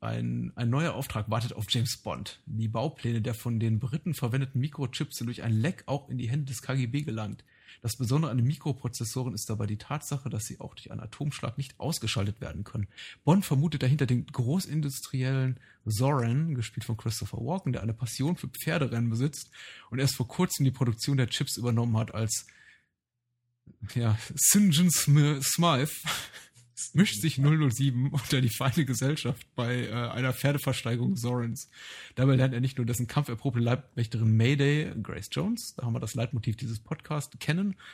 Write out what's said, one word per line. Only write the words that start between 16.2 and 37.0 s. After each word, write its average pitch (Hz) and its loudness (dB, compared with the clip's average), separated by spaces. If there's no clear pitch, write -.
gespielt 110 -6
von 110 -2
Christopher 110 -6
Walken, 143 -2
der 92 -4
eine 110 -2
Passion 131 -2
für - -6
Pferderennen 120 -2
besitzt 123 -2
und 131 -2
erst 135 2
vor 117 -4
kurzem - 0
die 131 4
Produktion 131 0
der 123 2
Chips - -4
übernommen 117 2
hat, 110 -2
als, 110 -4
ja, 113 4
St. 202 6
John 175 6
Sm-, 147 6
Smythe 156 4
<laughs> - -12
mischt 185 4
sich 160 0
null 147 6
null 143 4
sieben 131 2
unter 139 0
die 123 4
feine 131 0
Gesellschaft 131 -2
bei, 120 -2
äh, 107 -8
einer 120 0
Pferdeversteigerung 127 0
Zorins. 120 -2
Dabei 135 6
lernt 131 4
er 117 -2
nicht 131 -2
nur 123 0
dessen 120 -2
kampferprobte 120 -2
Leibwächterin 117 2
Mayday, 139 4
Grace - -8
Jones, 208 -2
da 120 -6
haben 113 0
wir 113 -2
das 110 -4
Leitmotiv 117 -2
dieses 113 -6
Podcasts, - -8